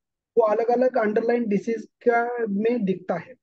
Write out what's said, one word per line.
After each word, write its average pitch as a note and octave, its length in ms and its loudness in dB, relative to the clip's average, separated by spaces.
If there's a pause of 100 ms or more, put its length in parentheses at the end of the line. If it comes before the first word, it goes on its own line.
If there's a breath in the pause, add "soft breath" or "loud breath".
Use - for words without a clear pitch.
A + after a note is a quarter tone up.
(380)
वो A#3 60 6
अलग-अलग A#3+ 540 2
underlying A#3 480 0
disease G#3+ 420 -4 (220)
का A#3 400 0
में G#3+ 360 -2
दिखता F#3 300 -4
है, - 280 -10